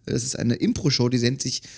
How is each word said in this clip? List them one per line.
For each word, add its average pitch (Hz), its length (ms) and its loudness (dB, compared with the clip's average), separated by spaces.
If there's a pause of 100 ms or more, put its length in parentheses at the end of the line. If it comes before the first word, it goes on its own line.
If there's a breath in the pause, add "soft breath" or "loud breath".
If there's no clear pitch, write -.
Das - 160 0
ist - 120 0
eine 120 200 0
Impro-Show, 135 540 2
die 123 100 2
nennt 123 200 2
sich - 220 -4 (160 loud breath)